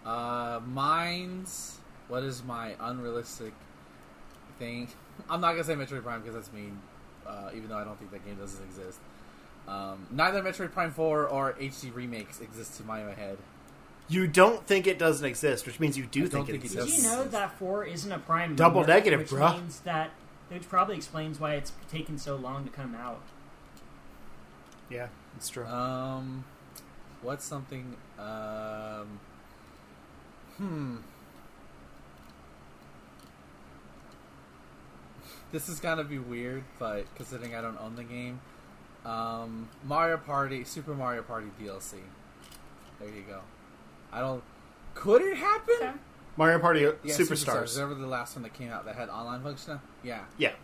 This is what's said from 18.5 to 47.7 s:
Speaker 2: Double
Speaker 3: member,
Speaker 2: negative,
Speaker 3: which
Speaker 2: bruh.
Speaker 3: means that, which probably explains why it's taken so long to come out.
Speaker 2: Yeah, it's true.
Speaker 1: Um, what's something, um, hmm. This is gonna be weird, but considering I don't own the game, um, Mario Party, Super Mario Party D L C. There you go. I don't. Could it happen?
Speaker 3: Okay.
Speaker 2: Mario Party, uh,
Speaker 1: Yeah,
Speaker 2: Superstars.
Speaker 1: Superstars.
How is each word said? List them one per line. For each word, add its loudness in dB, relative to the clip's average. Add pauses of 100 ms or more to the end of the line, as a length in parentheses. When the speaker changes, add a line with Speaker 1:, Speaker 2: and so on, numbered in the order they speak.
Speaker 2:
Double 10
Speaker 3:
member, 8
Speaker 2:
negative, 10
Speaker 3:
which -4
Speaker 2:
bruh. 8
Speaker 3:
means -8
that, -2 (380)
which -10
probably 6
explains -6
why 2
it's -2 (160)
taken -4
so -4
long -4
to -8
come -8
out. -8 (1700)
Speaker 2:
Yeah, -6 (300)
it's -8
true. -6
Speaker 1:
Um, -4 (800)
what's -6
something, -8 (220)
um, -6 (1400)
hmm. -4 (4000)
This -4
is -6
gonna 2
be -4
weird, -4 (140)
but -2 (100)
considering -10
I -6
don't -6
own -8
the -10
game, -8 (640)
um, -4 (160)
Mario 4
Party, 0
Super -8
Mario -2
Party -6 (120)
D -8
L -8
C. -10 (1000)
There -10
you -12
go. -12 (720)
I -4
don't. 0 (520)
Could 8
it 2
happen? 4
Speaker 3:
Okay. 0 (440)
Speaker 2:
Mario 8
Party, 8
uh, 8 (100)
Speaker 1:
Yeah, 0
Speaker 2:
Superstars. 4 (200)
Speaker 1:
Superstars. -2